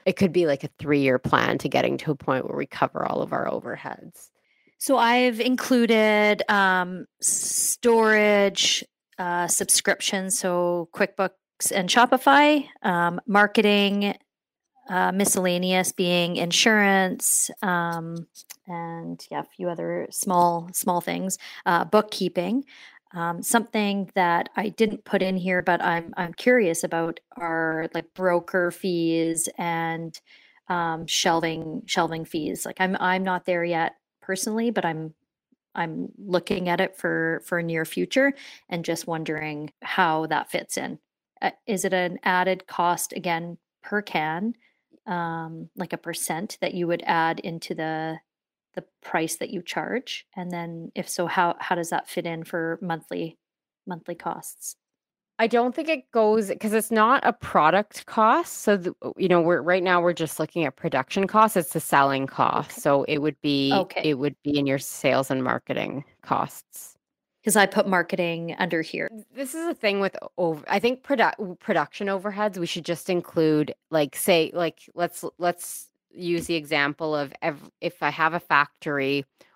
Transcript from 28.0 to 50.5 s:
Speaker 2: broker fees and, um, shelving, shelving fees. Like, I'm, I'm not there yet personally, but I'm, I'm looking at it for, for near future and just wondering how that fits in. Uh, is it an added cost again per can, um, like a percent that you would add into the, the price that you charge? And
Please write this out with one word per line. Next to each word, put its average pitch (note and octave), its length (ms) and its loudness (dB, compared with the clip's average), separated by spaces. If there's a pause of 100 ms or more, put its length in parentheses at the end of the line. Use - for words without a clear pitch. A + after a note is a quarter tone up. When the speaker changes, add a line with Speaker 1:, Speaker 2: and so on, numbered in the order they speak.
Speaker 2:
broker F3 560 0
fees E3 880 0
and, E3 600 -4 (480)
um, E3+ 400 -4
shelving, E3 800 0
shelving E3 380 -2
fees. - 380 -6
Like, - 160 -10
I'm, F#3 200 2
I'm F#3 240 0
not F#3 220 -2
there F3 180 0
yet E3 320 0 (260)
personally, A3 500 -2
but G#3+ 120 -2
I'm, D#3+ 300 -4 (600)
I'm E3 440 -6
looking F3+ 500 -2
at F3 140 0
it F#3+ 160 -2
for, E3 480 -2
for F3 160 -2
near E3 240 -2
future C4 480 0 (340)
and E3+ 160 -6
just E3 240 -6
wondering D#3 640 -6 (100)
how D#3+ 440 2
that D#3 260 -2
fits - 260 -6
in. - 220 -8 (420)
Uh, - 100 -2 (140)
is F#3+ 200 -2
it F#3+ 80 0
an F3+ 300 -2
added F#3 440 0
cost F3 460 0
again E3+ 440 -4 (240)
per G#3 200 -4
can, F3 520 -4 (520)
um, E3 720 -6
like F3+ 160 -8
a E3 40 -8
percent E3+ 640 -8
that F3 140 -4
you F3 140 -2
would E3+ 180 -2
add E3 340 0
into E3+ 340 -10
the, D#3+ 460 -6 (560)
the F3+ 80 -10 (180)
price D#3+ 360 -4
that - 120 -8
you E3+ 120 -8
charge? - 640 -8 (100)
And F3+ 160 -8